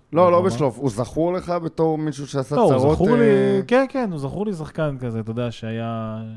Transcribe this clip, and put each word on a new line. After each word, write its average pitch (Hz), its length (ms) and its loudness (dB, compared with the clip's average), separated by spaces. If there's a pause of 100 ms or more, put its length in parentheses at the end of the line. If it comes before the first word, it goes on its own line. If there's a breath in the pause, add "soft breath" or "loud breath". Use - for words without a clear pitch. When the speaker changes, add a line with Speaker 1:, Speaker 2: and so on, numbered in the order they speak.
(120)
Speaker 1:
לא, 175 200 6
לא 175 80 4
Speaker 2:
ברמה. 185 100 2
Speaker 1:
בשלוף. 120 280 -2
הוא 139 120 0
זכור 151 420 -2
לך 175 180 -6 (140)
בתור 160 340 0
מישהו 143 280 -6
שעשה 139 300 -4
Speaker 2:
לא, - 40 2
הוא 196 180 6
Speaker 1:
צרות, 143 160 4
Speaker 2:
זכור 196 220 4
לי, 240 80 4
Speaker 1:
אה? 202 420 4
Speaker 2:
כן, 254 220 4
כן, 254 220 -4
הוא 160 100 -6
זכור 139 260 -6
לי 214 80 -4
שחקן 151 460 -4
כזה, 113 200 -4
אתה 110 100 -6
יודע, 120 200 -4
שהיה 113 720 -8 (140)